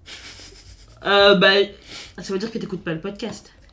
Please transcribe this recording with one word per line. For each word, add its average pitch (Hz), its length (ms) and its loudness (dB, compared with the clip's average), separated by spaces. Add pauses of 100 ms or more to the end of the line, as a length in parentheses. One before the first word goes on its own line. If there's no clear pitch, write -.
(1080)
Euh, 202 280 6
bah, 190 160 4 (680)
ça 185 140 -10
veut 190 60 -4
dire 226 140 -8
que 220 60 -10
t'écoutes 175 260 -10
pas 170 80 -6
le 160 80 -8
podcast. 202 500 -12 (220)